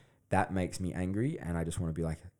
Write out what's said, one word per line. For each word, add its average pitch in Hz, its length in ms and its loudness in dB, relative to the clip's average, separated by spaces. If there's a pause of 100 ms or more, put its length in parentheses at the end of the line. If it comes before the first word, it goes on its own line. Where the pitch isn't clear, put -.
(300)
that 95 240 4
makes 92 260 0
me 90 140 -2
angry. 98 460 0
And 85 180 -2
I 82 60 0
just 82 160 -2
wanna 82 140 0
be 82 100 0
like 80 160 -2 (200)